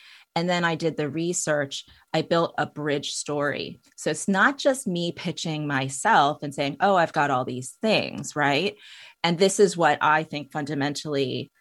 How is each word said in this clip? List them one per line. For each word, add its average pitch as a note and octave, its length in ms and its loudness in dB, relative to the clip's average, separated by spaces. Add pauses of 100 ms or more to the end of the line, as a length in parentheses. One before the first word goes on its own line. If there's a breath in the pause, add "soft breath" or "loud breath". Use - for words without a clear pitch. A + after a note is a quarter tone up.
(360 loud breath)
and E3+ 140 0
then F3 160 2
I E3 100 0
did D#3 220 -2
the D3+ 120 -2
research, D#3 760 -2 (280 soft breath)
I D#3+ 80 2
built E3+ 360 0
a D3 80 0
bridge D3 480 -4
story. D3 680 -4 (140)
So - 140 -4
it's D3+ 180 -4
not G#3+ 300 2
just C4+ 300 0
me F3 240 -2
pitching D#3 560 -6
myself C#3+ 760 2
and C#3 100 -8
saying, C#3+ 260 -4
"Oh, G3 160 4
I've E3 180 4
got C#3+ 180 2
all B2+ 140 0
these B2+ 360 -10
things," C#3 540 -2
right? D3 400 0 (480 loud breath)
And E3+ 140 2
this F#3+ 220 4
is F3+ 180 6
what D3+ 240 4
I D#3 220 4
think D3 280 -10
fundamentally C#3+ 1080 -4